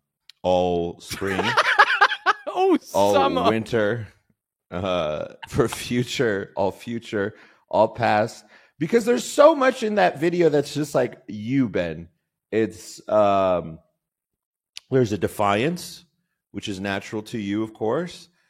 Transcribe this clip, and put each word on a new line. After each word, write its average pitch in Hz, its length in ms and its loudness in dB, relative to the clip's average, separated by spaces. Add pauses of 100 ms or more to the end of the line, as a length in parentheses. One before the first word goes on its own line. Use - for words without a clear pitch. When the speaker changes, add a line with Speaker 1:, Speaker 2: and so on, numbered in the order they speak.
(440)
Speaker 1:
all 87 580 0
spring, 95 440 -6
Speaker 2:
<laughs> - 1080 0
All 370 240 2 (160)
Speaker 1:
all 143 200 4
Speaker 2:
summer. - 360 2
Speaker 1:
winter, 110 580 -2 (640)
uh, 87 680 -4
<laughs> - 100 -20
for - 180 2
future, 120 880 -4
all 95 160 0
future, 110 640 -6 (340)
all 107 200 4
past. 107 560 0 (340)
Because 190 260 2
there's 240 200 0
so 302 300 6
much 262 280 0
in 214 120 -2
that 175 240 2
video 170 300 2
that's 143 240 0
just 147 220 -4
like, 123 320 0
"You, 113 420 0
Ben." 85 400 -4 (420)
It's, - 580 -4
um, 95 680 2 (1120)
there's 127 240 4
a 104 40 -2
defiance, 104 840 -2 (480)
which - 160 -10
is 95 140 -6
natural 101 420 -4
to - 140 -10
you, 104 260 -2
of 110 100 -10
course. 143 540 -4 (220)